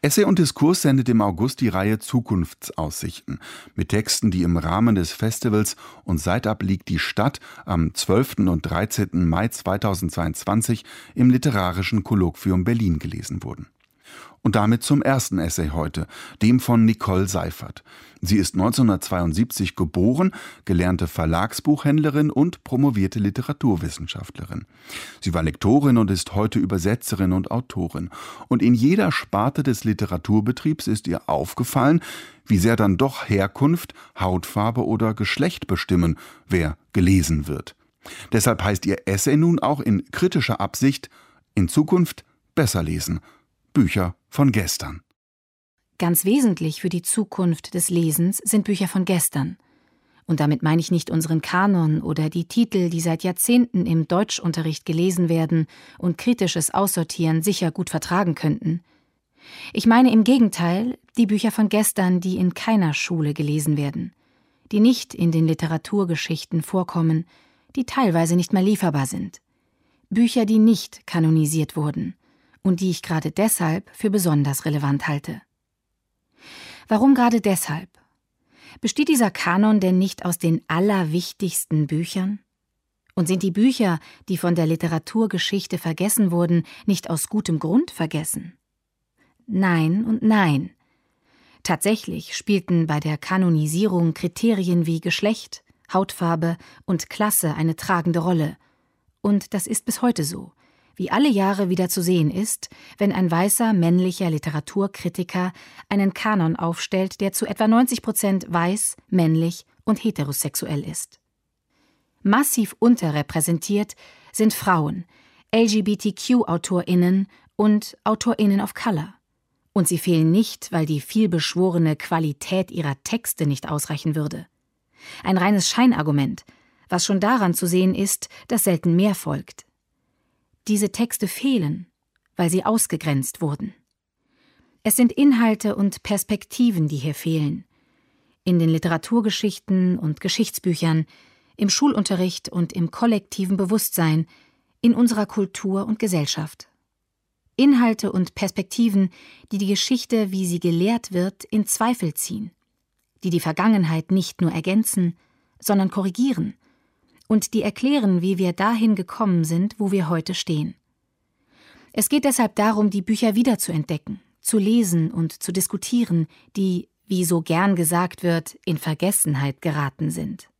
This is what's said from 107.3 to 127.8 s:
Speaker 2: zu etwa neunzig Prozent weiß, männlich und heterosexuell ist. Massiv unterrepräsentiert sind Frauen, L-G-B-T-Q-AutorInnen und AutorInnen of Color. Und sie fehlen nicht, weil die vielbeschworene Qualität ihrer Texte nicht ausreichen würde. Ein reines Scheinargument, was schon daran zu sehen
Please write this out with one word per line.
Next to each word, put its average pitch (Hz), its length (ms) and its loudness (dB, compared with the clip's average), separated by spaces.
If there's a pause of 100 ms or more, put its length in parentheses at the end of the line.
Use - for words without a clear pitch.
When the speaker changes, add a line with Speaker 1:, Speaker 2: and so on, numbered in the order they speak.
Speaker 2:
zu - 140 -4
etwa 214 200 -2
neunzig 233 360 2
Prozent 196 440 -2
weiß, 175 500 -2 (120)
männlich 165 560 2 (200)
und 214 200 0
heterosexuell 143 800 -4
ist. - 340 -12 (1040)
Massiv 208 560 2
unterrepräsentiert 170 1160 0 (360)
sind 214 200 2
Frauen, 165 540 -2 (440)
L-G-B-T-Q-AutorInnen 196 1800 2 (300)
und 214 480 2
AutorInnen 214 560 0
of 202 140 -6
Color. 170 400 -4 (580)
Und 180 160 2
sie 175 100 -2
fehlen 160 320 2
nicht, - 420 0
weil 160 120 0
die 151 160 -2
vielbeschworene 170 960 0
Qualität 170 720 -2
ihrer 147 320 -6
Texte - 440 -4
nicht 143 200 -2
ausreichen 151 480 -4
würde. 147 320 -6 (800)
Ein 190 140 2
reines 190 320 2
Scheinargument, 151 760 2 (460)
was 175 160 0
schon 196 120 0
daran 202 360 2
zu 180 120 -2
sehen 185 280 2